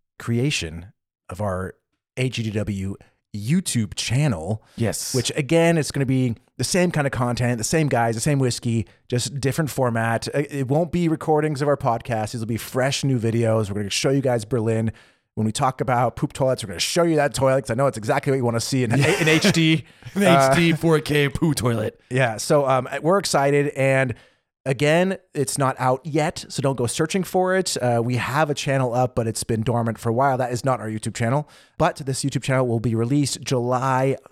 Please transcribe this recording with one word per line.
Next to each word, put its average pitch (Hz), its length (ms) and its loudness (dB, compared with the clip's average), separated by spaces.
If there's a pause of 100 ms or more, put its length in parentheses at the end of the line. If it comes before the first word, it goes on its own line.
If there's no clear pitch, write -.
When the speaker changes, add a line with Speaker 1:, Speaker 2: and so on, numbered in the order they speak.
(180)
Speaker 1:
creation 110 760 -4 (360)
of 90 120 -12
our 92 340 -4 (420)
A 131 120 -2
G 117 140 -4
D 110 80 -4
W 98 460 -4 (380)
YouTube 117 600 -2
channel. 107 680 -2 (140)
Speaker 2:
Yes. - 380 -4
Speaker 1:
Which 123 220 0
again, 165 420 2
it's 143 120 -2
gonna 139 160 -2
be 127 300 0 (200)
the 127 80 -4
same 180 260 2
kind 147 160 0
of 131 60 -2
content, 120 460 0
the 110 60 -6
same 160 240 0
guys, 117 260 2
the 113 60 -4
same 147 180 0
whiskey, 117 480 -2 (220)
just 123 320 -4
different 135 300 -2
format. 113 580 0
It, 147 240 -2
it 135 160 -4
won't 151 220 0
be 175 180 0
recordings 156 520 0
of 143 80 0
our 139 80 4
podcast. 117 560 -2
These 120 80 -8
will 110 60 -6
be 113 100 -2
fresh 131 480 -2
new 131 140 2
videos. 110 500 0
We're 101 140 -8
gonna 98 80 -6
show - 200 0
you 135 120 2
guys 120 220 0
Berlin. 113 480 0 (420)
When 110 100 -2
we 110 80 0
talk 131 300 -2
about 120 340 0
poop - 160 -4
toilets, 131 320 0
we're 90 40 -10
gonna 85 120 -10
show - 220 0
you 170 140 2
that 143 180 2
toilet 131 280 2
'cause - 80 -8
I 117 40 -2
know 139 120 2
it's 123 120 -2
exactly 139 320 0
what 135 80 2
you 123 80 0
wanna 117 140 0
see 127 240 0
in, 107 120 -2
Speaker 2:
Yeah. 156 240 4
Speaker 1:
in 156 80 2
H 160 240 4
D. 160 320 2 (160)
Speaker 2:
<laughs> - 140 -18
An 196 100 0
Speaker 1:
Uh, 135 280 6
Speaker 2:
H 143 40 4
D 170 160 4
four 160 280 2
K 147 280 0
poo 156 240 0
toilet. 113 560 -2
Speaker 1:
Yeah, 123 300 0
so, 143 280 2
um, 131 220 2 (140)
we're 175 160 4
excited, 143 580 2
and 135 380 2 (500)
again, 156 540 2 (160)
it's 143 240 -2
not 131 200 0
out 127 260 2
yet, 156 440 -2
so - 140 -6
don't 135 140 0
go 120 100 -2
searching 160 360 -2
for 185 320 0
it. 190 260 -2
Uh, 120 220 2
we 123 140 -2
have 127 340 0
a 143 40 -2
channel 135 400 -2
up, 123 200 0
but 117 140 -2
it's - 160 -4
been 110 180 -2
dormant 113 360 0
for 117 100 -4
a 117 40 0
while. 131 260 2
That 123 140 -2
is 123 120 -6
not 127 160 0
our 110 80 -8
YouTube 110 260 -6
channel, 127 340 -2 (300)
but 165 200 2
this 135 260 -4
YouTube 135 180 -2
channel 131 240 0
will 117 140 0
be 113 140 0
released 131 480 0
July 127 760 0 (160)